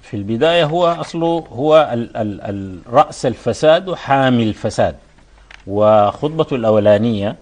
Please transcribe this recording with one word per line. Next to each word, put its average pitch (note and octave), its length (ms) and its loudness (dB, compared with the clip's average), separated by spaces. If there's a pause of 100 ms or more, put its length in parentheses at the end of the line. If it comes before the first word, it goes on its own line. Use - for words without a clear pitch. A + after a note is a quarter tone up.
في - 160 -12
البداية C3 480 0
هو E3+ 220 0
أصله E3 640 -2
هو D3+ 420 4
ال-، A#2 240 -6
ال-، G#2+ 240 -6
ال-، G2 380 -10 (140)
رأس D3 320 0
الفساد D#3 640 0
وحامي C3+ 540 0
الفساد، G#2+ 520 -2 (720)
وخطبته G#2+ 880 2
الأولانية G#2+ 880 2